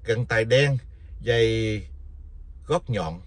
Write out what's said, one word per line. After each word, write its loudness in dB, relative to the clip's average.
găng 0
tay 2
đen, 6
giày 2
gót 0
nhọn -2